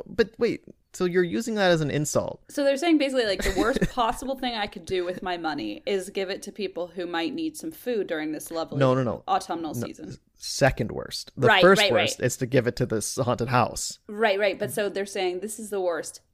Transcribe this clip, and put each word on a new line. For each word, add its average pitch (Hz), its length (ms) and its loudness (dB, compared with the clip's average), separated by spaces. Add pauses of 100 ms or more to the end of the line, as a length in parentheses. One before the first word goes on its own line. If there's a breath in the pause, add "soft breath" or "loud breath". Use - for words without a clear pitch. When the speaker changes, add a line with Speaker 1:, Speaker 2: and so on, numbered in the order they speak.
Speaker 1:
"But 202 320 0
wait, 220 240 0 (300)
so 185 120 -2
you're 180 200 2
using 214 320 -2
that 190 160 4
as 160 80 4
an - 100 0
insult?" - 580 -2
Speaker 2:
So 285 160 -2
they're 277 120 4
saying 320 220 4
basically, 262 280 2
like, 190 160 -2
the - 180 0
worst 226 200 2
Speaker 1:
<laughs> - 100 2
Speaker 2:
possible 254 460 -2
thing 247 180 -4
I 208 140 -4
could 180 180 -14
do 185 180 -2
with 175 180 -6
my 180 140 -4
money - 480 -6
is 196 260 -2
give 190 200 -4
it 202 120 -8
to 196 100 -12
people 180 420 -6
who 180 120 -6
might 170 280 -2
need 160 220 -4
some 160 160 -10
food 226 340 -4
during 156 260 -4
this - 180 -10
lovely 160 280 -4
Speaker 1:
No, 131 160 4
no, 131 80 0
no. 107 260 -4
Speaker 2:
autumnal 170 460 -2
Speaker 1:
No, 120 120 -4
Speaker 2:
season. - 300 -12 (200)
Speaker 1:
second - 560 0
worst. - 440 -10
The 131 100 2
Speaker 2:
Right, 196 160 8
Speaker 1:
first 185 200 10
Speaker 2:
right, 202 100 4
Speaker 1:
worst 165 260 2
Speaker 2:
right. - 80 0
Speaker 1:
is 120 120 0
to 127 80 -2
give 123 200 4
it 120 100 -2
to 123 100 0
this - 300 -2
haunted 120 320 0
house. - 500 0 (100)
Speaker 2:
Right, 208 300 2
right. 202 200 2
But 208 140 -4
so 208 160 -2
they're 190 180 -4
saying 180 340 -2
this 214 180 -10
is 214 120 -12
the 202 100 -2
worst. 170 400 -4 (140)